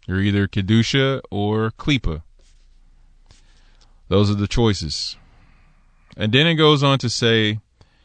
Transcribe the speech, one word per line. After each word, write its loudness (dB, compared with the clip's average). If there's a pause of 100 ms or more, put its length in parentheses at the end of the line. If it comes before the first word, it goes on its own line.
You're -2
either 2
Kedusha 0 (100)
or -2
Klippa. -4 (1900)
Those 2
are 0
the -2
choices. -2 (1000)
And -4
then 4
it 2
goes 4
on 2
to -4
say 0 (440)